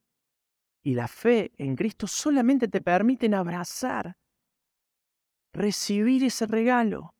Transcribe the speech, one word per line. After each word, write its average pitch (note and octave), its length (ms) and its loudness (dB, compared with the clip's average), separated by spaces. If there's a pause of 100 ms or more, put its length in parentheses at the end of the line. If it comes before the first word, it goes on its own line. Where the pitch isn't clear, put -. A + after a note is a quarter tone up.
(840)
y C3 120 0
la A#2+ 140 -4
fe A3+ 480 2
en C3+ 200 -4
Cristo G#3+ 300 -4
solamente C4 600 2
te F#3 140 -2
permiten G#3+ 500 2
abrazar, F3+ 840 -4 (1400)
recibir G#3 680 0
ese A#3 240 0
regalo A3 720 0